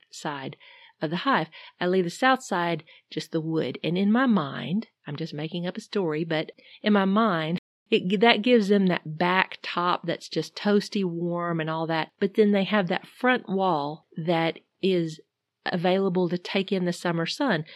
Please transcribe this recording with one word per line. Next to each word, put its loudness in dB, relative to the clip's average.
side -10
of -2
the -4
hive. 0
I -2
leave 2
the -6
south 0
side -2
just -10
the -2
wood. -4
And 0
in 2
my 2
mind, -2
I'm -8
just -8
making -6
up -6
a -8
story, -2
but -4
in 4
my 4
mind, 2
it, 2
that 6
gives 4
them 4
that -2
back 2
top -2
that's -6
just -6
toasty 0
warm -4
and -4
all -4
that. -2
But -2
then 6
they 2
have 0
that -4
front 0
wall -2
that 0
is 0
available 2
to -4
take -4
in 0
the 0
summer -2
sun. -2